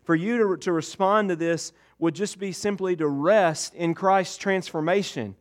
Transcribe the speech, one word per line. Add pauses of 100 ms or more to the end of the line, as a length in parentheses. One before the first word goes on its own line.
For
you
to,
to
respond
to
this (280)
would
just
be
simply
to
rest
in
Christ's
transformation.